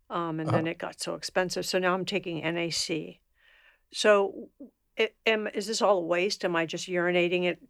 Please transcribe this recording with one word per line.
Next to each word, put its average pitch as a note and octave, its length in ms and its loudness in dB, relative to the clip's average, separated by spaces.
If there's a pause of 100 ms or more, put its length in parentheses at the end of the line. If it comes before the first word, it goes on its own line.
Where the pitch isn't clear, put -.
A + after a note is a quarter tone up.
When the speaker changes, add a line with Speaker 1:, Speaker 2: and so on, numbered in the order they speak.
Speaker 1:
um, E3+ 300 -2
and D#3+ 100 -2
then E3 160 2
Speaker 2:
Uh-huh. E3 60 -2
Speaker 1:
it - 60 -8
got - 220 -10
so E3+ 160 -6
expensive. F3+ 500 -2
So F#3 140 0
now F3+ 140 4
I'm F#3 120 -2
taking F3+ 380 -4
N E3+ 140 -2
A E3+ 120 -2
C. E3 500 -4 (720)
So G3+ 560 4 (480)
it, A3 180 -2 (100)
am, G#3+ 220 2
is G#3 200 -6
this A3 140 -4
all G3+ 180 6
a E3 60 -2
waste? F3 380 0
Am F3+ 120 0
I E3 100 2
just E3 240 -6
urinating F3 560 2
it, F3 140 -2 (100)